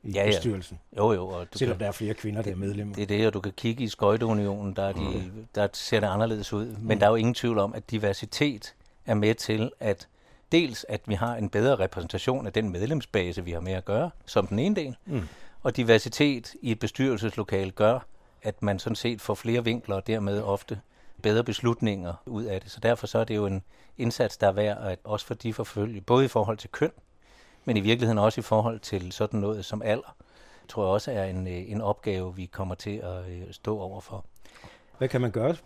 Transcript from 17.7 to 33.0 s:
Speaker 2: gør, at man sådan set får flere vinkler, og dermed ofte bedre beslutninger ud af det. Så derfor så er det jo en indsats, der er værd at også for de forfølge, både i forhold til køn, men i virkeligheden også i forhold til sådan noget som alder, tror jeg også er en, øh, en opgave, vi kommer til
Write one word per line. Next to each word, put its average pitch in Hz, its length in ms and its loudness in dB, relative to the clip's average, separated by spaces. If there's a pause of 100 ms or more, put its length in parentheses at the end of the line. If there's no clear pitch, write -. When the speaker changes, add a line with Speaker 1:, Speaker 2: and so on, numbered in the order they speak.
Speaker 2:
gør, 113 280 4 (420)
at - 220 -6
man 98 160 2
sådan 113 160 -2
set 117 260 -4
får 107 120 -2
flere 117 300 0
vinkler, 113 320 -2
og 95 120 -4
dermed 104 340 0
ofte 101 380 -4 (440)
bedre 110 200 4
beslutninger 107 680 0 (120)
ud 117 180 -6
af 98 180 -4
det. 101 100 -18
Så - 80 -16
derfor 113 280 2
så 120 120 0
er 113 40 2
det 110 120 -2
jo 104 100 2
en 95 180 -2 (340)
indsats, 117 400 0
der 104 100 4
er 95 40 8
værd 104 320 2
at 95 200 -4
også 107 220 -4
for - 80 -8
de 110 200 -4
forfølge, 104 480 -4
både 127 240 6
i - 20 -2
forhold 110 300 0
til - 120 -16
køn, - 220 0 (720)
men 117 120 2
i - 20 4
virkeligheden 113 380 4
også 107 220 6
i 107 40 -6
forhold 110 360 2
til 90 320 -6
sådan 107 280 0
noget 101 260 -2
som 107 160 -6
alder, 113 340 -2 (520)
tror 107 160 -2
jeg 92 80 4
også 107 200 2
er 101 140 0
en, 92 220 -4
øh, 92 240 -8
en 107 100 -2
opgave, 95 540 -2
vi 92 100 -8
kommer 92 300 -6
til 104 280 -8